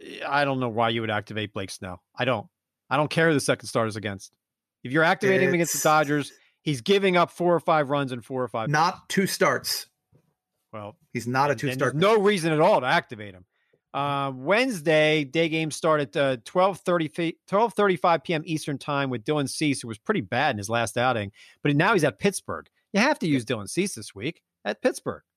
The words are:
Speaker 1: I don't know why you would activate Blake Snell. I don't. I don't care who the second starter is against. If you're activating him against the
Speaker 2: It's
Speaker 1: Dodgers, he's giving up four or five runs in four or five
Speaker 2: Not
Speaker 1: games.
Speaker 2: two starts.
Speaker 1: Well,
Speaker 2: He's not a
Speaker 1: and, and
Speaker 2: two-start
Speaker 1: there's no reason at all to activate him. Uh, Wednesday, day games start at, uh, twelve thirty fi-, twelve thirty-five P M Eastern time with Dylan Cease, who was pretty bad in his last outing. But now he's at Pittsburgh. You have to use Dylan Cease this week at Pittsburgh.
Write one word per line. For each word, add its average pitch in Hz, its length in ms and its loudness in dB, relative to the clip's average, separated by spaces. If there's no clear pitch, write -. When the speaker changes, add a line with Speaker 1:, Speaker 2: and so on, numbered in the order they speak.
Speaker 1:
I 143 160 2
don't 135 160 0
know 123 100 -2
why 117 200 0
you 117 120 -2
would 110 100 -4
activate 104 420 -6
Blake 98 160 -8
Snell. 90 320 -14
I 123 80 -2
don't. 113 220 -2
I 131 80 0
don't 147 140 0
care 165 160 2
who 160 80 4
the 135 40 2
second 123 300 -2
starter 113 200 0
is 107 60 -8
against. 101 380 -10
If 123 80 -10
you're 160 120 2
activating 190 460 2
him - 40 2
against 170 200 0
the 151 40 -4
Speaker 2:
It's 143 60 -4
Speaker 1:
Dodgers, 147 480 2
he's 139 180 -2
giving 196 360 2
up 170 120 4
four 175 240 0
or 160 60 2
five 151 320 2
runs 139 200 -2
in 123 100 -8
four 127 200 -6
or 123 60 -2
five 113 220 -4
Speaker 2:
Not 160 260 2
Speaker 1:
games. - 140 -20
Speaker 2:
two 190 180 0
starts. - 580 -2
Speaker 1:
Well, 107 240 -14
Speaker 2:
He's 117 140 -6
not 131 220 0
a - 20 2
Speaker 1:
and, - 0 -
and 120 80 -2
Speaker 2:
two-start 131 340 -2
Speaker 1:
there's 151 80 -4
no 214 180 4
reason 190 340 2
at 151 60 2
all 180 220 4
to 127 60 -2
activate 107 480 -4
him. 90 100 -20
Uh, 139 400 -2
Wednesday, 156 880 2
day 156 240 0
games 160 280 -2
start 156 260 2
at, - 160 -4
uh, 135 260 0
twelve 185 360 0
thirty 175 300 0
fi-, 170 260 -4
twelve 208 280 0
thirty-five 185 480 2
P 180 100 -4
M 156 120 0
Eastern 156 340 -6
time 139 320 -2
with 117 140 -6
Dylan 151 220 0
Cease, 143 340 -2
who 120 80 -12
was 104 100 -10
pretty 214 220 -2
bad 127 340 0
in - 20 -6
his 101 140 -6
last 117 260 -2
outing. 120 360 0
But 147 140 2
now 185 180 4
he's 170 120 4
at 131 120 0
Pittsburgh. 98 480 -4
You 202 80 2
have 277 180 0
to 196 80 -2
use 131 180 0
Dylan 107 240 -6
Cease 185 240 -2
this - 220 -16
week 117 260 -10
at 208 160 -6
Pittsburgh. 131 400 -4